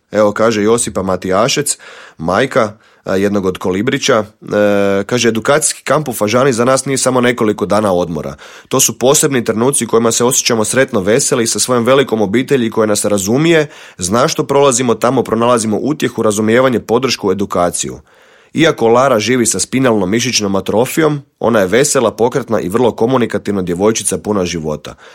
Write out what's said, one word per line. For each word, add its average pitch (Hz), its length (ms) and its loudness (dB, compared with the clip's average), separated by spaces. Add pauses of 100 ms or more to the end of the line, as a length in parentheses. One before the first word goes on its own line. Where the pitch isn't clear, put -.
(100)
Evo, 104 220 2
kaže 110 300 0
Josipa 110 400 0
Matijašec, 95 760 -2 (400)
majka, 104 540 0 (320)
a, 95 120 -2
jednog 98 300 0
od 92 120 -2
Kolibrića, 110 680 0 (180)
e, 101 600 0
kaže: 117 240 0
„Edukacijski 131 540 0
kamp 143 260 -2
u 120 40 -6
Fažani 120 400 0
za 113 120 0
nas 135 200 2
nije 135 140 -4
samo 127 220 0
nekoliko 120 460 0
dana 101 260 0
odmora. 87 420 -4 (340)
To 131 120 0
su 123 180 0
posebni 135 460 2
trenuci 123 400 0
u 104 40 -4
kojima 113 240 2
se 120 120 -2
osjećamo 117 400 0
sretno 120 360 0
veseli 117 460 0
sa 107 120 -4
svojom 120 260 0
velikom 120 380 2
obitelji 123 480 0
koja 110 160 0
nas 104 180 0
razumije, 131 600 2 (320)
zna 113 300 0
što 151 160 -4
prolazimo, 131 500 2
tamo 120 280 0
pronalazimo 110 560 0
utjehu, 131 440 -4
razumijevanje, 110 580 2
podršku, 113 520 0
edukaciju. 87 680 -4 (560)
Iako 139 340 2
Lara 123 300 4
živi 113 280 0
sa 95 120 -2
spinalnom 113 520 0
mišićnom 110 460 -2
atrofijom, 131 640 0 (200)
ona 110 200 2
je 92 60 2
vesela, 120 460 2
pokretna 117 480 -2
i 87 80 -4
vrlo 113 240 2
komunikativna 110 720 -2
djevojčica 92 560 -2
puna 98 260 -2
života. 78 500 -6 (200)